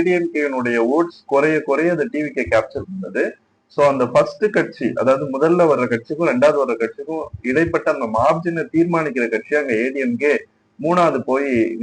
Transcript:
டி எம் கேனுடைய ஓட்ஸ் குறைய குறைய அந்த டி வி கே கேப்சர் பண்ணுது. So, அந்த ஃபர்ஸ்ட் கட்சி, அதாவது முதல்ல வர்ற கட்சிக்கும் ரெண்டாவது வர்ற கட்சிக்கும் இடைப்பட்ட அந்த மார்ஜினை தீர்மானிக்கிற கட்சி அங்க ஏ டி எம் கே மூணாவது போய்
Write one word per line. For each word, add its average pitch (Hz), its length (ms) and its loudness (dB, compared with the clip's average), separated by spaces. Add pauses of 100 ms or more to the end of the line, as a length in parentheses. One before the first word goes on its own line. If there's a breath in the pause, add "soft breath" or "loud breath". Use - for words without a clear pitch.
டி 180 100 4
எம் 170 160 -2
கேனுடைய 127 460 0 (160)
ஓட்ஸ் 170 260 0 (120)
குறைய 151 260 2 (100)
குறைய 160 260 2
அந்த 151 100 -2 (100)
டி 147 100 -2
வி 143 140 -6
கே 127 40 0 (120)
கேப்சர் - 340 -2
பண்ணுது. 185 340 -6 (520)
So, 147 60 0 (120)
அந்த 127 120 0 (100)
ஃபர்ஸ்ட் 147 300 0 (120)
கட்சி, 139 320 -2 (120)
அதாவது 135 240 2 (100)
முதல்ல 165 360 2
வர்ற 123 220 2
கட்சிக்கும் 147 400 -2
ரெண்டாவது 143 300 4
வர்ற 123 200 -2
கட்சிக்கும் 143 420 -6 (260)
இடைப்பட்ட 165 440 0
அந்த 135 120 -4 (120)
மார்ஜினை 165 460 0 (100)
தீர்மானிக்கிற 160 600 0
கட்சி 107 280 -4
அங்க 135 100 -4 (120)
ஏ - 100 0
டி 139 140 -4
எம் 120 160 -2
கே 147 80 4 (520)
மூணாவது 165 360 2 (100)
போய் 139 180 0 (340)